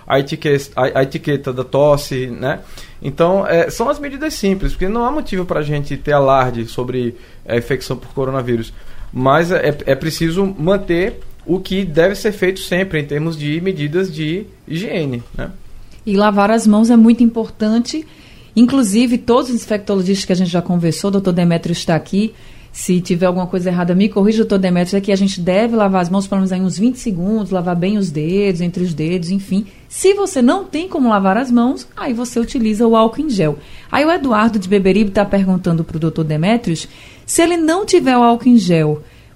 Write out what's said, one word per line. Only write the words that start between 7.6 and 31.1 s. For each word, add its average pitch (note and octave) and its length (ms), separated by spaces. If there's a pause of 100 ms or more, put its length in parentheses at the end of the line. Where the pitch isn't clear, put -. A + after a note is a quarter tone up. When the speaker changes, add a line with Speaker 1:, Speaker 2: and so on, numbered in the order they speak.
Speaker 1:
por - 180
coronavírus, B2+ 580 (400)
mas D3 400
é, D3 320
é C3+ 100
preciso E3 520 (120)
manter F3+ 640 (260)
o F#3 140
que F#3+ 240
deve E3+ 300
ser G#3 180
feito F#3+ 280
sempre F3+ 400
em C#3+ 40
termos D3+ 320
de D3 240
medidas F3+ 500
de D#3+ 360 (200)
higiene, D#3+ 560 (140)
né? C3 140 (560)
Speaker 2:
E G3+ 100
lavar G3+ 340
as A3 160
mãos A3 220
é A#3+ 80
muito A3+ 260
importante. A3+ 840 (500)
Inclusive, A#3+ 640
todos B3+ 320
os A#3 60
infectologistas G3 680
que - 80
a F3 40
gente F3+ 140
já F3 120
conversou, F3 480
doutor G3 220
Demétrio E3+ 400
está E3+ 240
aqui. G3 360 (400)
Se F3+ 280
tiver F3+ 260
alguma F3+ 200
coisa F3+ 220
errada, F3+ 260
me G3+ 140
corrija, G#3+ 300
doutor G#3+ 200
Demétrio, F3+ 380
é G3+ 40
que G3 120
a G3 40
gente G3 240
deve G#3 360
lavar G3 240
as F3 80
mãos G3 180
pelo G3 140
menos F#3+ 100
aí F#3 100
uns E3+ 180
vinte B3 200
segundos, G3 520
lavar F3+ 260
bem G3 220
os F#3+ 120
dedos, E3+ 500
entre F3 220
os F3+ 120
dedos, E3 360
enfim. G3 360 (220)
Se - 260
você G4 260
não D#4+ 240
tem E4+ 240
como C#4 220